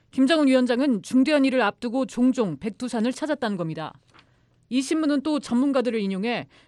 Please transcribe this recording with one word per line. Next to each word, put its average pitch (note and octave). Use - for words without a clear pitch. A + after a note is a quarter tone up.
김정은 D4
위원장은 B3+
중대한 C4+
일을 C4
앞두고 A#3
종종 A#3+
백두산을 A#3
찾았다는 B3
겁니다. D#3+
이 B3
신문은 D4
또 D4
전문가들을 B3
인용해 G3